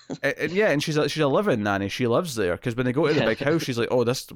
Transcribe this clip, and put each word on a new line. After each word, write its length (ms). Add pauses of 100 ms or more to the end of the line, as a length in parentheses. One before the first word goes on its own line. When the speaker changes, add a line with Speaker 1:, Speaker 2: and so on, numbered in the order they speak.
(220)
Speaker 1:
And, 160
and 140
yeah, 180
and 120
she's 160
a, 100
she's 140
a 40
live-in 360
nanny. 260
She 180
lives 300
there, 220
'cause 180
when 100
they 60
go 160
to 60
the 60
Speaker 2:
Yeah. 60
Speaker 1:
big 140
house, 220
she's 160
like, 120
"Oh, 140
this, 260
I 60